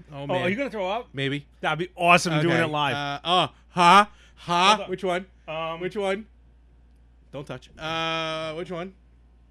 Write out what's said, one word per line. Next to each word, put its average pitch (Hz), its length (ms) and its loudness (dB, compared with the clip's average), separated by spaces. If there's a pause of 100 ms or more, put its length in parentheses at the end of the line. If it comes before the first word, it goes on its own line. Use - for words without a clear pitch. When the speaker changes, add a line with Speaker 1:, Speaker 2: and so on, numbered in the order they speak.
(120)
Speaker 1:
Oh, 143 100 -14
Speaker 2:
Oh, 143 60 -10
Speaker 1:
man. 180 140 -2
Speaker 2:
are 175 60 0
you 196 80 0
gonna 269 140 -4
throw 190 180 -6
up? 233 240 -6
Speaker 1:
Maybe. 139 340 -4 (140)
Speaker 2:
That'd 156 180 -2
be 180 180 -6
awesome 170 460 4
doing 170 120 2
Speaker 1:
Okay. 165 100 2
Speaker 2:
it 156 40 -2
live. 147 260 -2
Speaker 1:
Uh, 143 320 -6
uh, 170 220 2 (220)
ha, 185 400 8 (260)
ha. 180 400 2
Speaker 2:
Hold 202 80 -4
on. 185 60 -10
Speaker 1:
Which 185 140 -6
one? 185 220 -2 (220)
Speaker 2:
Um, 160 320 -6
Speaker 1:
Which 185 160 -6
one? 202 300 -2 (1080)
Don't 143 140 -12
touch. - 320 -14
Uh, 160 760 -4
which 170 160 -10
one? 185 220 -10 (580)